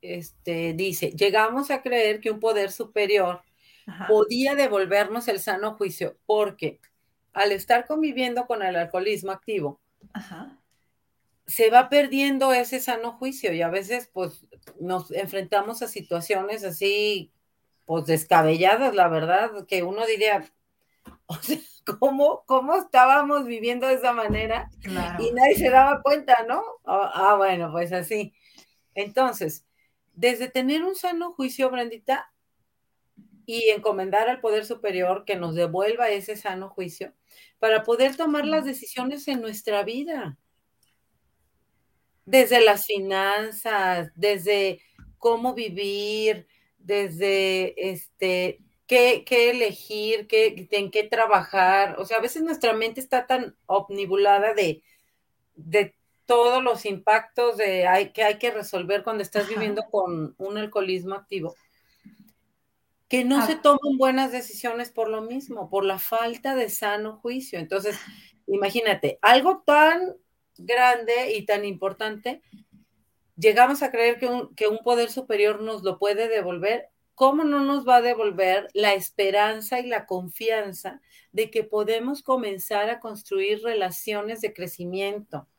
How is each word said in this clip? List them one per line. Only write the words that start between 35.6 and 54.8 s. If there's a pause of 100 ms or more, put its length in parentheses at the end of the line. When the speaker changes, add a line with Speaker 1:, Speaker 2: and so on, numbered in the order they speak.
Speaker 1:
ese
sano
juicio (460)
para
poder
tomar
las
Speaker 2:
Ujú.
Speaker 1:
decisiones
en
nuestra
vida. (1900)
Desde
las
finanzas,
desde (360)
cómo
vivir, (300)
desde,
este, (260)
qué,
qué
elegir,
qué,
en
qué
trabajar.
O
sea,
a
veces
nuestra
mente
está
tan (100)
omnibulada
de, (720)